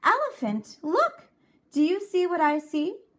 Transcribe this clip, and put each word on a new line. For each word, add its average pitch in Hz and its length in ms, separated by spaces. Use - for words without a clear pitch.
Elephant, 262 760
look! 427 480
Do 285 100
you 349 200
see 359 240
what 349 160
I 302 180
see? 311 380